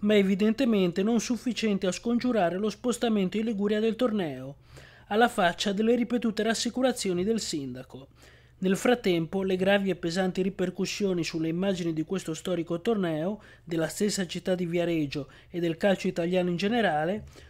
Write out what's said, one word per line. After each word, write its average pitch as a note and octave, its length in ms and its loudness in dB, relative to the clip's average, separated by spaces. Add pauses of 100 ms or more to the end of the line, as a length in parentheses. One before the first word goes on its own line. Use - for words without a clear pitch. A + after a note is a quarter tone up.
ma G#3 140 4
evidentemente G3+ 880 4
non A3 180 2
sufficiente G#3+ 640 -2
a F3+ 60 0
scongiurare A3+ 680 0
lo G#3+ 100 0
spostamento G#3+ 720 0
in A3 80 -2
Liguria G#3 340 0
del A3 160 0
torneo, D#3+ 600 -2 (500)
alla A3+ 220 4
faccia G3 440 0
delle A3 220 2
ripetute A#3+ 480 0
rassicurazioni A3+ 840 0
del A3 160 0
sindaco. C3 680 -8 (540)
Nel F#3+ 140 4
frattempo, F#3+ 680 0
le F#3+ 140 0
gravi G3 320 2
e F3 80 0
pesanti F#3 460 -2
ripercussioni F#3 800 -2
sulle E3 240 -2
immagini F3 460 -2
di D#3 100 -2
questo E3+ 300 -6
storico E3+ 480 -4
torneo, F#3+ 580 0 (240)
della D#3+ 240 -2
stessa G3 380 -2
città F3+ 280 -4
di F3+ 120 -2
Viareggio E3 640 -2 (180)
e F3 120 -8
del E3 180 0
calcio F#3+ 300 2
italiano F3+ 420 0
in F3 60 0
generale, G3 680 0 (260)